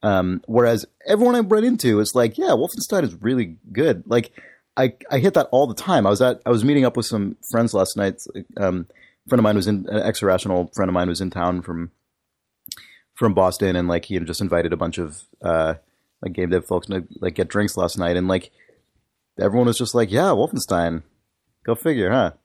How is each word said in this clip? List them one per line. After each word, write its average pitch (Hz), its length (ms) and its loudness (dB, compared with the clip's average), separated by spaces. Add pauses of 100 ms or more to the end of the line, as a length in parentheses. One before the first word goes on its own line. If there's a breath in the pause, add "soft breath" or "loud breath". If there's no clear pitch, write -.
Um, 92 440 0
whereas 117 380 2 (220)
everyone 240 280 4
I've 220 160 0
run 214 120 4
into 139 380 2
is 104 120 -2
like, 117 240 2
"Yeah, 359 120 0
Wolfenstein 165 540 0
is 92 120 -4
really 107 400 -2 (160)
good." 110 340 0
Like, 117 260 0 (460 loud breath)
I, 131 160 2 (160)
I 139 100 0
hit 190 160 2
that 156 160 2
all 135 140 4
the 117 80 -6
time. 151 320 0
I 95 60 4
was 101 100 2
at, 127 240 2
I 113 60 -4
was 113 140 2
meeting 143 200 4
up 120 120 0
with 117 100 -2
some 101 300 -4 (120)
friends 117 240 0
last 95 240 0
night. 98 240 -2 (360)
Um, 92 280 -2 (400 soft breath)
a - 40 -20
friend 123 100 4
of 113 40 4
mine 107 120 4
was 98 120 0
in, 98 220 -2
an 107 140 -2
ex-Irrational 92 720 0
friend 98 140 -2
of 92 40 -2
mine 90 160 0
was 87 120 -4
in 92 100 -6
town 90 320 -2
from, 85 260 -10 (1300 loud breath)
from 110 180 0
Boston, 92 420 2
and, 87 120 0
like, 87 180 0
he - 80 -10
had 85 140 -4
just 87 140 -6
invited 85 300 0
a 85 60 -4
bunch 85 220 -4
of, 78 240 -10 (180)
uh, 80 340 0 (460)
like, 90 120 -8
game 87 180 -4
dev 90 160 0
folks 90 200 -4
to, 95 160 -6 (180)
like, 90 120 -4
get 90 140 -2
drinks 101 280 -2
last 87 220 -2
night, 87 200 0
and, 92 100 -2
like, 92 240 -2 (880 soft breath)
everyone 101 260 2
was 117 140 0
just 117 160 -4
like, 113 160 0
"Yeah, 156 180 2
Wolfenstein. 92 720 -2 (640)
Go 117 80 0
figure, 113 380 0
huh? 113 200 2 (140)